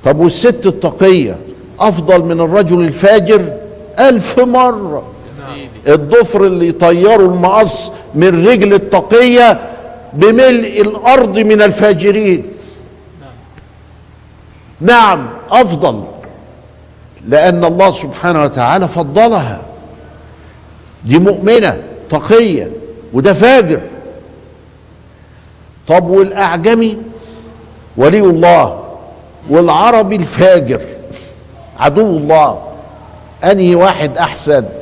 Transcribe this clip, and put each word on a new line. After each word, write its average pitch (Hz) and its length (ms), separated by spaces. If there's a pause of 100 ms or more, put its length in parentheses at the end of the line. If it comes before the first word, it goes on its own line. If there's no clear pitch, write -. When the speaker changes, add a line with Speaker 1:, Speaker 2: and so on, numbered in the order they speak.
Speaker 1:
طب 143 140
والست 175 480
التقية 175 680 (440)
أفضل 175 420
من 165 180
الرجل 175 400
الفاجر 185 720 (460)
ألف 247 420
مرة. 240 640
Speaker 2:
يا - 520
سيدي. 143 400
Speaker 1:
الضفر 190 520
اللي 175 220
يطيروا 180 600
المقص 180 640 (220)
من 170 320
رجل 202 280
التقية 233 960 (420)
بملء 226 680
الأرض 214 580
من 214 240
الفاجرين. 202 840 (2250)
نعم، 190 480 (220)
أفضل، 170 540 (1200)
لأن 170 360
الله 175 260
سبحانه 156 520
وتعالى 139 460
فضلها. 165 720 (1400)
دي 127 140
مؤمنة 196 640 (280)
تقية 170 600 (420)
وده 135 200
فاجر. 196 480 (2000)
طب 170 200
والأعجمي 196 880 (1000)
ولي 151 240
الله 170 600 (680)
والعربي 190 680
الفاجر 165 640 (1000)
عدو 165 380
الله، 151 460 (840)
أنهي 185 300
واحد 160 440
أحسن؟ 143 460 (180)